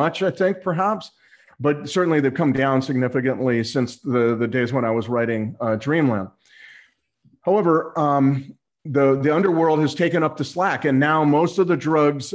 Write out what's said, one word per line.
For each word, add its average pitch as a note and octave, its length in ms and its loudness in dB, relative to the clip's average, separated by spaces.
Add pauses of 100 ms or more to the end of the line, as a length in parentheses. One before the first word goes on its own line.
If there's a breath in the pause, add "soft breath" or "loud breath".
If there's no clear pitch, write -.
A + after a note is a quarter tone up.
much, D#3+ 180 -2
I F#3 100 0 (100)
think, F#3+ 200 0
perhaps, F#3+ 500 -4 (500 soft breath)
but D3 260 -2
certainly E3 320 0
they've C3+ 240 0
come C#3 80 2
down C3 300 0
significantly B2+ 840 -2
since A#2+ 380 -4
the, A#2+ 340 0
the A2+ 220 -2
days A#2+ 160 -2
when B2+ 100 -2
I A2+ 80 0
was A2+ 160 -2
writing, A#2 540 -2
uh, A2 160 -2
Dreamland. B2+ 500 0 (1160 loud breath)
However, E3+ 540 2
um, C#3 600 0 (260)
the, C3+ 380 2
the D3+ 120 2
underworld E3 460 2
has D3 160 0
taken E3+ 260 0
up D3+ 140 -2
the D3 80 -6
slack, E3+ 400 -2
and C3+ 160 2
now D#3 240 2
most D#3+ 360 2
of F3+ 80 2
the E3+ 100 2
drugs D3 580 0